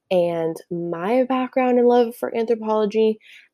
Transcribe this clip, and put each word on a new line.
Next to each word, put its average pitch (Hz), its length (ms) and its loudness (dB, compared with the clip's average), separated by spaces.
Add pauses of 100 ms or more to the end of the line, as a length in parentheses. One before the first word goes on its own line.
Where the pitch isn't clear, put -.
and 170 460 0 (140)
my 175 520 -2
background 254 560 0
and 240 80 4
love 240 300 4
for - 180 -6
anthropology. 220 840 0 (360)